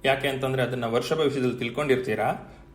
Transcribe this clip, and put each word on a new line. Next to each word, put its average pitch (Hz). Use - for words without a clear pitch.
ಯಾಕೆ 135
ಅಂತಂದ್ರೆ 131
ಅದನ್ನ 123
ವರ್ಷ 123
ಭವಿಷ್ಯದಲ್ಲಿ 131
ತಿಳ್ಕೊಂಡಿರ್ತೀರಾ. 123